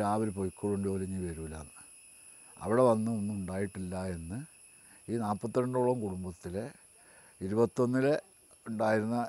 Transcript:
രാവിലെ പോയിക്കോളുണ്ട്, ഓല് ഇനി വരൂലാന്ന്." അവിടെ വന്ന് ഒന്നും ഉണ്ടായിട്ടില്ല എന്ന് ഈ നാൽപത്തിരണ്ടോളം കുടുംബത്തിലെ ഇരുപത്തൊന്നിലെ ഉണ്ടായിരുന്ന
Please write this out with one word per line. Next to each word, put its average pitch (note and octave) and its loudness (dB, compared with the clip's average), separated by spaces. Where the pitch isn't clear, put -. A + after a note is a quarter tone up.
രാവിലെ G#2+ 0
പോയിക്കോളുണ്ട്, G2 -2
ഓല് F#2+ -2
ഇനി F#2+ -4
വരൂലാന്ന്." D#2 -8
അവിടെ A2+ 4
വന്ന് A2 2
ഒന്നും G#2 -2
ഉണ്ടായിട്ടില്ല F#2+ -4
എന്ന് E2+ -8
ഈ G#2+ -2
നാൽപത്തിരണ്ടോളം B2 0
കുടുംബത്തിലെ F#2 -6
ഇരുപത്തൊന്നിലെ B2 2
ഉണ്ടായിരുന്ന A2 2